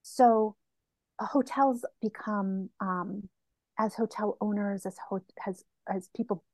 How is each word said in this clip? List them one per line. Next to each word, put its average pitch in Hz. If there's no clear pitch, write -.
So, 220
uh, 220
hotels 262
become, 190
um, 190
as 214
hotel 214
owners, 202
as 185
ho-, 190
as, 190
as 196
people 220